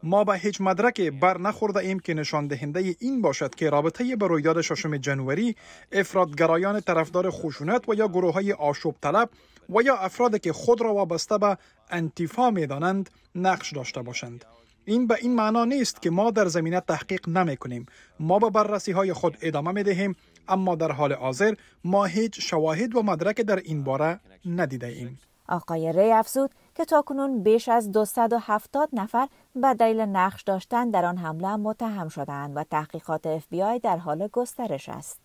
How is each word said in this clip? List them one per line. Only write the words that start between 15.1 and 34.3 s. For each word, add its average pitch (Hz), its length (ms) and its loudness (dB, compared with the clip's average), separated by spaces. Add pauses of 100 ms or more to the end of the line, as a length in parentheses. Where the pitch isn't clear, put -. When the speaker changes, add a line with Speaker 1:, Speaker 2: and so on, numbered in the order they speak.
Speaker 1:
این 247 140 0
معنا 226 300 2
نیست 254 360 -2
که 175 80 0
ما 196 220 2
در 208 140 2
زمینه 170 340 0
تحقیق 175 500 -4
نمی‌کنیم. 135 560 -2 (340)
ما 165 200 4
به 226 100 4
بررسی‌های 196 640 0
خود - 280 -2
ادامه 156 300 -2
می‌دهیم، 196 440 0 (340)
اما 190 260 2
در 160 160 0
حال 143 220 2
حاضر 131 400 0 (300)
ما 196 220 2
هیچ 214 440 -2
شواهد 165 460 0
و 226 80 2
مدرک 196 380 0
در 208 140 2
این 156 280 -4
باره 151 360 0 (260)
ندیده 147 420 -4
ایم. 120 320 -12 (300)
Speaker 2:
آقای 165 440 -2
ری 202 180 6
افزود 226 400 2 (240)
که 330 100 -2
تاکنون 277 580 0
بیش 226 260 4
از 226 220 2
دوصد 214 420 2
و 233 40 0
هفتاد 226 560 -2
نفر 233 340 0 (280)
به 262 180 4
دلیل 226 260 4
نقش 196 440 0
داشتن 233 460 -2
در 185 160 2
آن 175 120 -2
حمله 170 380 -4
متهم 214 540 -6
شدند 143 480 -8
و 147 60 -4
تحقیقات 156 640 -4
اف 160 220 -4
بی 175 140 -2
آی 226 160 0
در 202 180 0
حال 170 300 -4
گسترش 208 600 -6